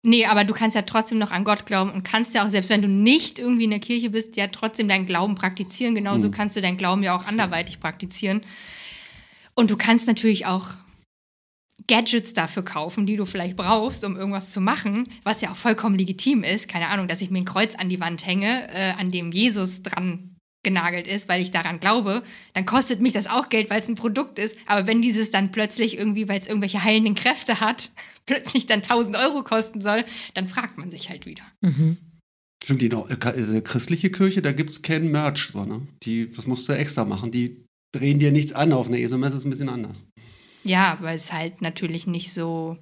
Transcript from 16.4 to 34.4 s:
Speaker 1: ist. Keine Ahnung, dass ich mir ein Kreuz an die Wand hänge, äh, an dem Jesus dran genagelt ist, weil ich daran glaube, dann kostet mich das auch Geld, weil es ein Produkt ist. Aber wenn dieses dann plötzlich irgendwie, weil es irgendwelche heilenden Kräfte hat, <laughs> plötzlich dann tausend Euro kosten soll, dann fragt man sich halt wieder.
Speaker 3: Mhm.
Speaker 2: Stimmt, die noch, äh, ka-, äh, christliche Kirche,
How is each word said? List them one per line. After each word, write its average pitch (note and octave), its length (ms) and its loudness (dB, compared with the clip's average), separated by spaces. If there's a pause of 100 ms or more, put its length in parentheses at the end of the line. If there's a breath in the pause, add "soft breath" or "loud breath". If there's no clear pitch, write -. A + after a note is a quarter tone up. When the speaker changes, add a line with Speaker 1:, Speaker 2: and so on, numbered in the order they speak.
Speaker 1:
ist. F#3+ 260 -2
Keine E3+ 180 -2
Ahnung, F#3 220 -2
dass F3 120 -4
ich F#3 80 -4
mir F#3 100 0
ein F3+ 60 -2
Kreuz A3 300 0
an F#3 140 -4
die F#3 100 -4
Wand E3+ 260 -6
hänge, G3 480 0
äh, F#3+ 180 -2
an F#3 200 -4
dem E3+ 220 -4
Jesus G3 500 0
dran F3+ 520 -6 (260)
genagelt F3 460 -2
ist, G3 220 -6
weil F3+ 120 2
ich F3+ 100 -4
daran E3 280 -2
glaube, G#3 420 2 (320 loud breath)
dann F#3 120 -2
kostet B3 340 2
mich B3 140 4
das G#3 140 -2
auch B3 200 0
Geld, A3 220 0
weil G#3+ 100 2
es A3 80 -2
ein A#3 80 -2
Produkt A#3 440 -2
ist. A3 180 -4 (100)
Aber G3+ 200 4
wenn A#3 140 4
dieses A3 300 2
dann G3 200 2
plötzlich G#3+ 460 0
irgendwie, G#3+ 300 0
weil G3 100 -2
es F#3+ 100 -6
irgendwelche G3+ 360 -2
heilenden A3 320 4
Kräfte A#3+ 460 0
hat, A3+ 300 -2 (160 loud breath)
<laughs> - 180 -20
plötzlich - 400 0
dann G#3 160 2
tausend A3+ 340 -2
Euro C4+ 280 0
kosten A3 380 -2
soll, G#3 220 0 (300 loud breath)
dann F#3 160 -4
fragt - 280 -8
man E3+ 140 -10
sich - 180 -14
halt - 160 -14
wieder. - 180 -18 (180)
Speaker 3:
Mhm. D#3+ 360 4 (640)
Speaker 2:
Stimmt, C3 200 2
die A#2 80 4
noch, A#2 200 -4
äh, B2+ 60 -4
ka-, A#2+ 160 -2
äh, A2 300 0
christliche E3 500 0
Kirche, F#3+ 300 2